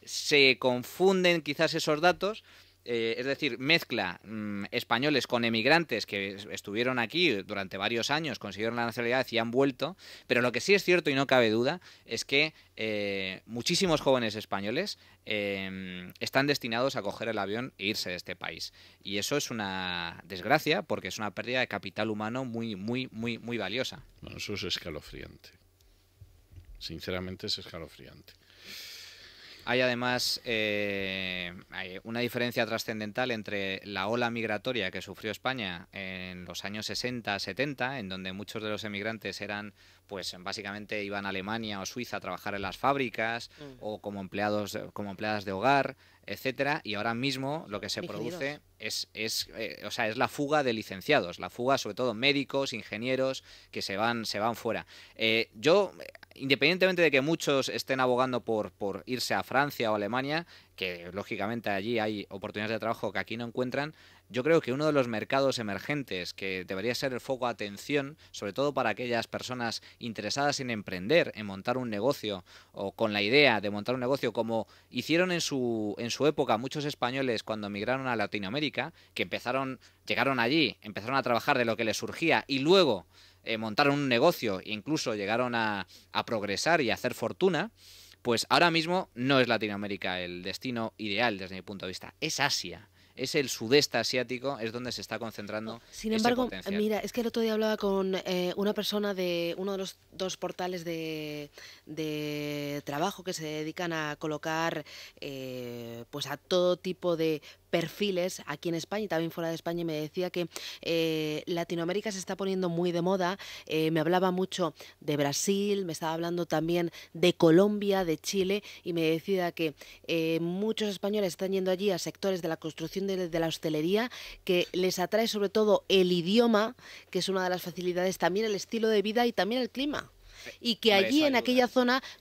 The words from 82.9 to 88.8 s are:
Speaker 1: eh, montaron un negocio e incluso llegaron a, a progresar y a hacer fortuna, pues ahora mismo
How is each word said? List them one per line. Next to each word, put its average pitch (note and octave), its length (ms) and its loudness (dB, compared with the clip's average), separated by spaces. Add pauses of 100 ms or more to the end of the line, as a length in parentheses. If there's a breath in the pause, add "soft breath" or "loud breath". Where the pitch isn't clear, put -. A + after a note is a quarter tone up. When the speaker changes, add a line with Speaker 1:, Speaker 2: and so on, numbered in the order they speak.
Speaker 1:
eh, A2 120 -2
montaron A2+ 360 4
un C#3+ 160 2
negocio A#2+ 500 4
e G#2 140 -8
incluso B2 420 -2
llegaron A2+ 400 0
a, G#2+ 320 0 (240 loud breath)
a - 140 0
progresar A2 560 2
y A2 100 2
a F#2+ 40 4
hacer A#2+ 180 -2
fortuna, D#3+ 580 0 (520 loud breath)
pues A#2 260 2
ahora E3 220 8
mismo E3 440 0